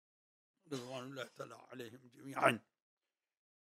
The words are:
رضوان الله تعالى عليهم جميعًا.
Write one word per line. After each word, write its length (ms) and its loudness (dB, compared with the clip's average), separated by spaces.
رضوان 320 -6
الله 200 -6
تعالى 300 -10
عليهم 600 -12
جميعًا. 460 6